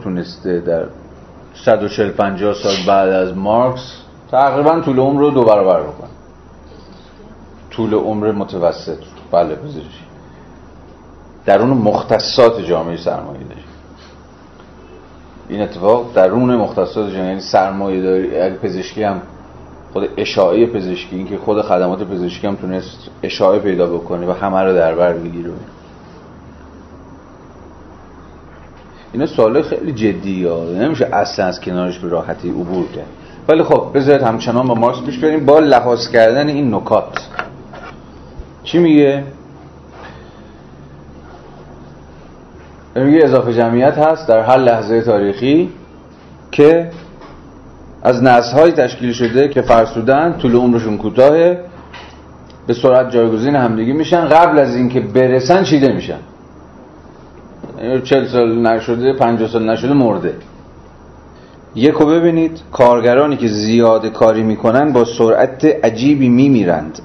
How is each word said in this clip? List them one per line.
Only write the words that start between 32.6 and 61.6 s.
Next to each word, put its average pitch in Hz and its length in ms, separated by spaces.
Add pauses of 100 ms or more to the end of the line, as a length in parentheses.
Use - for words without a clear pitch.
کرد. - 180 (420)
ولی 160 140
خب 127 320
بذارید 139 280
همچنان 120 460
با 120 60
مارکس 120 260
پیش 135 180
بریم 156 280
با 147 120
لحاظ 123 500
کردن 120 400
این 139 260
نکات. - 540 (1400)
چی - 140
میگه؟ 147 460 (3750)
میگه 147 300
اضافه 120 300
جمعیت 120 440
هست 156 300
در 113 140
هر 127 140
لحظهٔ 113 440
تاریخی 113 680 (840)
که 165 380 (1120)
از 120 200
نسل‌های 131 500
تشکیل 123 400
شده 123 360
که 135 140
فرسودن، 120 760
طول 120 180
عمرشون 113 420
کوتاهه، 147 600 (1080)
به 120 80
سرعت 127 360
جایگزین 117 460
همدیگه 113 360
می‌شن، 160 320
قبل 151 340
از 123 180
اینکه 123 240
برسن 127 640
چیده 135 280
می‌شن. 87 260 (1600)
یعنی 127 200
چهل 127 240
سال 117 320
نشده، 117 540
پنجاه 117 360
سال 110 220
نشده، 117 220
مرده. 101 420 (1400)